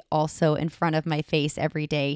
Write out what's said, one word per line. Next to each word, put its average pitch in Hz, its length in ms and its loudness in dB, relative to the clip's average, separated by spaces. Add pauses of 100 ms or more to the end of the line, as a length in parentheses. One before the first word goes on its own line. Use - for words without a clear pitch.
also 156 460 2
in - 140 0
front 160 260 0
of 160 100 0
my 156 160 -2
face 151 360 -2
every 151 300 -2
day 143 280 -2